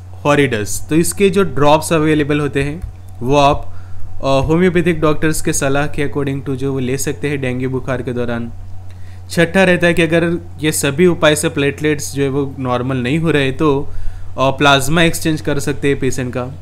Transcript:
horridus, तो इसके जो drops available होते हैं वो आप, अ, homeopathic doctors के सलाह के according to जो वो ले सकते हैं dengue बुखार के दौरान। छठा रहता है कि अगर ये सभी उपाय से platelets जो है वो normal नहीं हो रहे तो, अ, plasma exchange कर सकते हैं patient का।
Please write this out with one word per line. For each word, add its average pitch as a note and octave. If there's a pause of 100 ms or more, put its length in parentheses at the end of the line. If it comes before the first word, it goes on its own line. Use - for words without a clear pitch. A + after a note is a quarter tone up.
(280)
horridus, B2+
तो D3+
इसके G3
जो G3
drops D3+
available D3+
होते C#3
हैं D3+ (380)
वो B2+
आप, C#3+ (500)
अ, C3+
homeopathic D#3+
doctors D#3
के D3+
सलाह C#3+
के D3
according C#3
to C3+
जो C3+
वो C3+
ले B2+
सकते C#3+
हैं C#3
dengue B2+
बुखार B2+
के B2
दौरान। A#2 (800)
छठा E3+
रहता F3
है E3+
कि E3+
अगर E3+ (240)
ये D#3
सभी D3+
उपाय E3
से E3
platelets C#3+
जो C#3
है C#3
वो C3+
normal B2+
नहीं B2+
हो D#3+
रहे C#3
तो, C#3+ (480)
अ, C3
plasma C#3+
exchange D#3+
कर C#3+
सकते C#3
हैं C#3
patient B2+
का। B2+ (180)